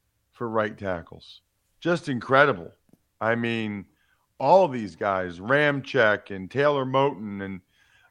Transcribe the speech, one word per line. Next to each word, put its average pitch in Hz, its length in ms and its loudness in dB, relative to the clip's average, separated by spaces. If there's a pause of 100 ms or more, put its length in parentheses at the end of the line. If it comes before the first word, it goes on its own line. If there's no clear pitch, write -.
(320)
for 120 180 -10
right 110 260 -2
tackles. 87 640 -10 (380)
Just 165 300 -2
incredible. 131 640 2 (480)
I 113 140 2
mean, 113 500 -4 (540)
all 175 280 6
these 113 280 -6
guys, 92 440 -2
Ramczyk 127 960 2
and 92 140 -10
Taylor 143 380 0
Moton, 127 560 -2
and 98 180 -10 (500)